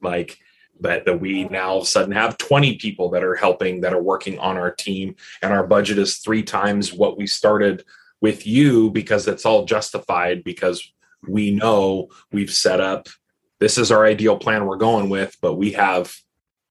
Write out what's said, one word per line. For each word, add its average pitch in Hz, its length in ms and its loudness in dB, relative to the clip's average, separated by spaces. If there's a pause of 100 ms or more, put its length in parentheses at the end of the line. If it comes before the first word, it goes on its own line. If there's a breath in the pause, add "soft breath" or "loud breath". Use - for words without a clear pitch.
like, 87 360 -6 (420 soft breath)
that, - 260 -4
that 87 140 2
we 95 240 -4
now 92 260 -6
all 95 80 0
of 90 60 -4
a - 20 -6
sudden 98 260 0
have 113 240 0
twenty 139 400 2
people 90 320 -4
that 90 160 -2
are 92 100 -2
helping, 95 460 0
that 90 140 -2
are 87 80 0
working 95 360 -4
on 95 200 -4
our 90 120 -4
team. 95 460 -8 (240 loud breath)
And 98 100 -2
our 98 160 2
budget 101 300 2
is 98 220 0
three 110 240 -2
times 101 500 -2
what - 240 0
we 101 100 -8
started 104 560 0 (380 soft breath)
with 107 260 0
you, 117 440 4
because 104 360 -2
it's 104 200 -2
all 107 180 4
justified, 90 800 -2
because 87 480 -4 (340 soft breath)
we 104 240 -2
know 101 580 2 (220 soft breath)
we've 101 220 -4
set 92 300 2
up, 95 260 -4 (500)
this 107 200 2
is 117 120 2
our 107 140 6
ideal 107 320 4
plan 107 300 -2
we're 95 100 -4
going 107 320 2
with, 98 320 -4
but 82 140 0
we 101 180 -2
have 92 420 0 (560)